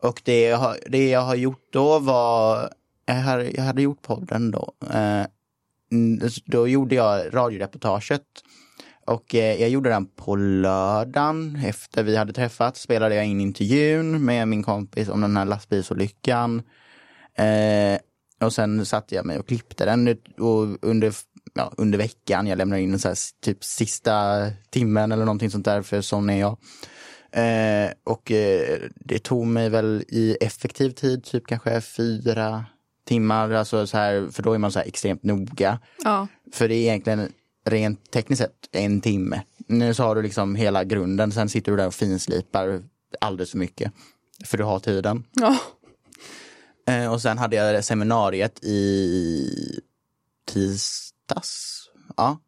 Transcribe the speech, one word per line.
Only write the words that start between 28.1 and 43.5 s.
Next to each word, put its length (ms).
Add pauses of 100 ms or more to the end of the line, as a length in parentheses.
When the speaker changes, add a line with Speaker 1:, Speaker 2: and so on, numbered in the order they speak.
Speaker 1:
eh, 480 (160)
det 240
tog 280
mig 220
väl 380
i 340
effektiv 480
tid 340
typ 240
kanske 340
fyra 840 (420)
timmar. 440
Alltså 360
så 100
här, 340
för 120
då 100
är 40
man 140
så 80
här 80
extremt 360
noga. 560 (240)
Speaker 2:
Ja. 240 (260)
Speaker 1:
För 140
det 80
är 60
egentligen 500 (340)
rent 460
tekniskt 300
sett 140 (160)
en 300
timme. 400 (260)
Nu 260
så 100
har 120
du 60
liksom 340
hela 280
grunden. 480
Sen 180
sitter 220
du 60
där 100
och 60
finslipar 920 (380)
alldeles 300